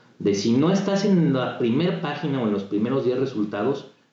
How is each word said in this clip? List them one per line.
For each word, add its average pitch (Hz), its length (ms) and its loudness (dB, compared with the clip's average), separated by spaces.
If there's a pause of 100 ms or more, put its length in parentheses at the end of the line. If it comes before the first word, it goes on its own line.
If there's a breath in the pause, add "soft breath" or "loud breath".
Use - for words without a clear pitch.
(180 loud breath)
de 101 160 0
si 113 180 0
no 151 200 4
estás 196 320 0
en 170 280 4
la 123 260 -2
primer 147 420 0
página 147 420 -4
o 113 40 0
en 104 60 0
los 98 120 -4
primeros 117 400 -2
diez 123 140 0
resultados, 110 680 -2 (240 loud breath)